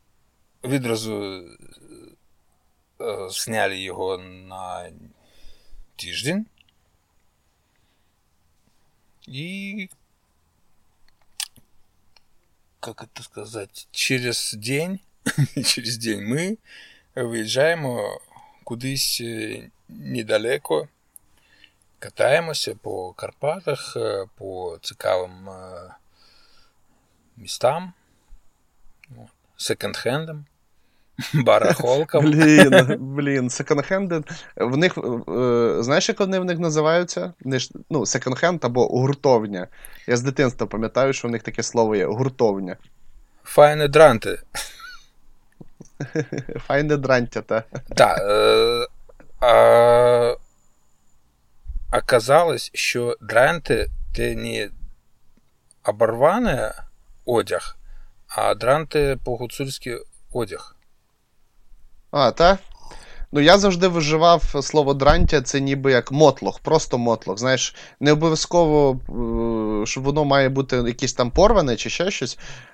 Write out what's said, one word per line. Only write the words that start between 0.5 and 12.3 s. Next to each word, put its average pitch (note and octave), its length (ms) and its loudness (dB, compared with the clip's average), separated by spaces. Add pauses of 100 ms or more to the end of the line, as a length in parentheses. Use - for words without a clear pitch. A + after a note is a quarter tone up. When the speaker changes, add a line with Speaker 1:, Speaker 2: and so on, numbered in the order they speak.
Speaker 1:
відразу, A2 800 -4 (1600)
е, G2+ 300 -8
зняли G2+ 480 -4
його F#2 400 -8
на F#2 720 -16 (1040)
тиждень. A2+ 500 -6 (2750)
І, F#3+ 600 -12 (3000)